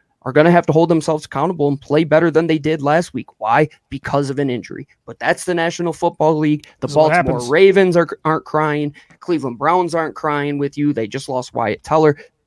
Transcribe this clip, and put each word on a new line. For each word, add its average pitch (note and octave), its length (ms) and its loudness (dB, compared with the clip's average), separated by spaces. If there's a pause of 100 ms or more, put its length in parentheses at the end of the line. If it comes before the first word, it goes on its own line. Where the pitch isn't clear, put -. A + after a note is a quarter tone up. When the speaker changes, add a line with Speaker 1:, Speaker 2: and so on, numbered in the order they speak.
(220)
Speaker 1:
are C3 100 -8
gonna D#3 180 6
have F3 160 2
to D#3+ 60 0
hold D#3+ 180 4
themselves D#3 340 0
accountable D3 440 -2
and C#3 120 -2
play D#3 240 0
better D#3+ 260 2
than D#3 160 2
they D#3 120 0
did D3+ 240 -4
last D3+ 320 -2
week. A2+ 140 -8 (100)
Why? C#3 300 2 (200)
Because C#3 400 -4
of C3+ 100 -6
an C#3+ 120 -2
injury. A#2 360 -8 (200)
But - 120 -16
that's D#3 260 -6
the F3+ 100 -2
National E3+ 380 -4
Football E3 460 0
League. D3+ 280 -2 (140)
The C3+ 80 -6
Speaker 2:
This C#3+ 40 -10
is C#3 40 -2
what D#3 160 2
Speaker 1:
Baltimore E3+ 220 0
Speaker 2:
happens. A#2+ 160 -6
Speaker 1:
Ravens F#3 460 6
are, E3+ 120 2 (160)
aren't D#3 200 0
crying. D3 500 -2 (260)
Cleveland C3 380 -4
Browns E3 360 0
aren't D#3+ 220 -4
crying D3 420 -2
with C#3+ 180 -4
you. D3 160 0
They A2+ 140 -2
just C#3 220 -10
lost B2+ 260 -6
Wyatt A2+ 300 -2
Teller. D3+ 340 2 (280)